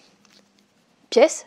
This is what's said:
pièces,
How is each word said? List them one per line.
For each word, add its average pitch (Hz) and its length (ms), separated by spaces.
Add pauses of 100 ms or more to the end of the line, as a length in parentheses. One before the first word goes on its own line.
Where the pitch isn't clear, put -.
(1080)
pièces, - 380